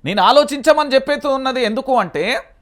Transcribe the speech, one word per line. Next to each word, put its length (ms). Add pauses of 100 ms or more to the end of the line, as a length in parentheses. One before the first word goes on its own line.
నేను 180
ఆలోచించమని 680
చెప్పేది 340
ఉన్నది 360
ఎందుకు 360
అంటే 500 (120)